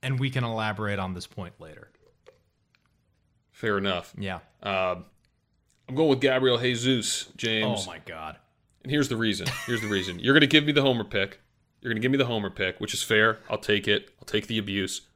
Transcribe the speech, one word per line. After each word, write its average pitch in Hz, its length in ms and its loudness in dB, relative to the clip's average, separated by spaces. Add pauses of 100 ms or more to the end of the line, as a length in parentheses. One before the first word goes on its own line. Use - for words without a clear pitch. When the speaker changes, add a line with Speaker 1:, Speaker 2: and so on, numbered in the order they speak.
Speaker 1:
and 131 160 -2
we 135 100 0
can 127 140 -2
elaborate 107 560 -2
on 92 140 -4
this 87 120 -10
point - 340 -14
later. 80 300 -18 (1600)
Speaker 2:
Fair 104 260 -2
enough. 98 400 -2
Speaker 1:
Yeah. 95 220 -6 (220)
Speaker 2:
Um, 92 440 -2 (800)
I'm 131 80 -8
going 156 140 4
with 127 120 4
Gabriel 131 380 4
Jesus, 123 680 0 (100)
James. 110 480 0
Speaker 1:
Oh, - 80 -6
my 82 140 -14
God. 80 320 -12 (460)
Speaker 2:
And 131 80 -6
here's 147 180 2
the 120 80 -4
reason. 101 300 -2 (180)
Here's 117 160 -2
the 107 80 -6
reason. 92 300 -2
You're 127 160 2
gonna 147 120 8
give 147 180 6
me 151 60 0
the 143 120 4
homer 123 200 2
pick. 98 360 -2 (420)
You're 123 100 -6
gonna 110 80 -2
give 127 120 0
me 139 60 2
the 135 80 4
homer 107 260 -2
pick, 92 280 -4
which - 140 -6
is - 100 -4
fair. 110 360 4 (100)
I'll 107 80 -2
take 104 300 0
it. 107 320 0
I'll - 60 -20
take - 220 -2
the 110 120 -4
abuse. 98 420 -4 (140)